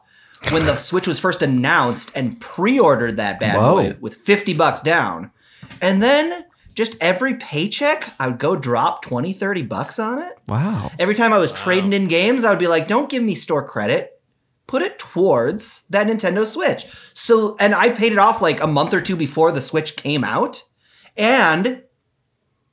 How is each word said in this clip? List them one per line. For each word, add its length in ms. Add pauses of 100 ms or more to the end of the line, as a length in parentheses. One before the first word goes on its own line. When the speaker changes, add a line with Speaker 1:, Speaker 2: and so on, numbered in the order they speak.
(500)
Speaker 1:
when 160
the 100
Switch 320
was 100
first 240
announced 720
and 240
pre-ordered 800
that 240
bad 160
Speaker 2:
Whoa. 200
Speaker 1:
boy 240
with 160
fifty 360
bucks 300
down. 480 (500)
And 220
then 420 (300)
just 260
every 360
paycheck, 840
I 80
would 100
go 160
drop 480
twenty, 300
thirty 300
bucks 360
on 200
it. 180 (100)
Speaker 2:
Wow. 520
Speaker 1:
Every 160
time 180
I 60
was 140
Speaker 3:
Wow. 40
Speaker 1:
trading 380
in 120
games, 380
I 60
would 80
be 80
like, 200
"Don't 220
give 140
me 120
store 320
credit." 500 (500)
Put 160
it 160
towards 880
that 180
Nintendo 400
Switch. 400 (280)
So, 460
and 140
I 160
paid 220
it 60
off, 240
like, 200
a 40
month 280
or 60
two 160
before 360
the 100
Switch 340
came 280
out, 380 (540)
and 680 (920)